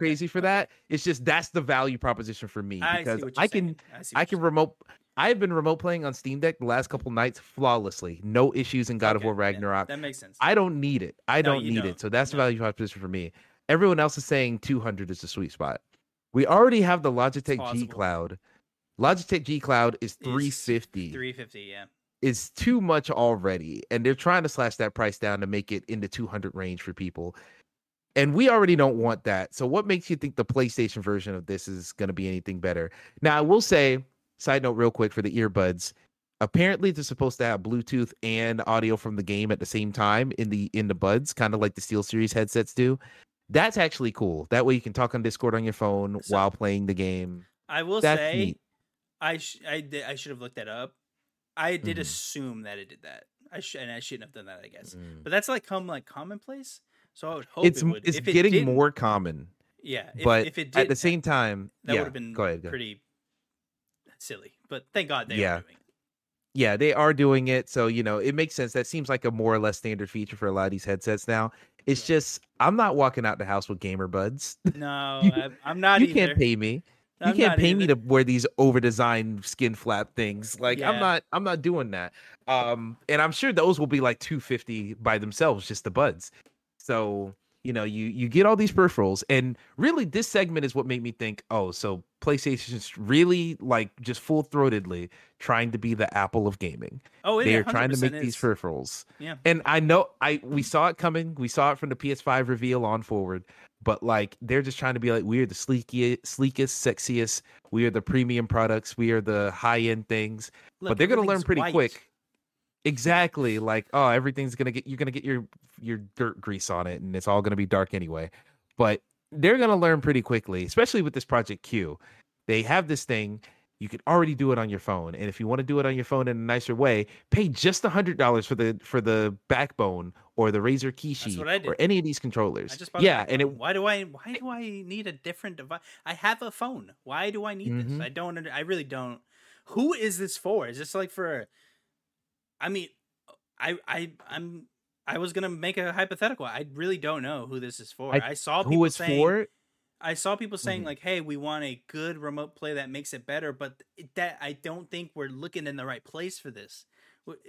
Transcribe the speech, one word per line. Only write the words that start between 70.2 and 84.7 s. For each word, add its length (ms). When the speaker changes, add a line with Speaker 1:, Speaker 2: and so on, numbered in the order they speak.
Speaker 1:
for 100
a 60
lot 120
of 60
these 160
headsets 420
now. 240
It's 240
Speaker 2:
Yeah. 80
Speaker 1:
just, 240
I'm 160
not 200
walking 300
out 120
the 60
house 240
with 100
gamer 300
buds. 560
<laughs> 100
Speaker 2:
No, 480
Speaker 1:
You, 100
Speaker 2:
I, 180
I'm 160
not 200
Speaker 1:
you 80
Speaker 2:
either. 60
Speaker 1:
can't 240
pay 180
me. 260
You 100
Speaker 2:
I'm 60
Speaker 1:
can't 160
Speaker 2:
not 60
Speaker 1:
pay 160
me 100
Speaker 2:
either. 100
Speaker 1:
to 60
wear 240
these 220
over-designed 840
skin 300
flap 420
things. 440
Like, 200
I'm 140
Speaker 2:
Yeah. 60
Speaker 1:
not, 320
I'm 120
not 180
doing 300
that. 200
Um, 480
and 140
I'm 100
sure 200
those 260
will 80
be, 140
like, 180
two 220
fifty 540